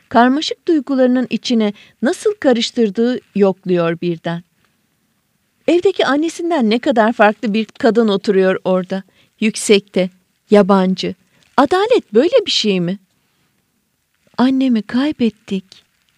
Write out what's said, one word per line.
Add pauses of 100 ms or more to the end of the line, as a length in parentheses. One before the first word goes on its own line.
karmaşık
duygularının
içine (300)
nasıl
karıştırdığı (140)
yokluyor
birden. (1300)
Evdeki
annesinden
ne
kadar
farklı
bir
kadın
oturuyor
orada, (380)
yüksekte, (400)
yabancı. (420)
Adalet
böyle
bir
şey
mi? (1400)
"Annemi
kaybettik." (540)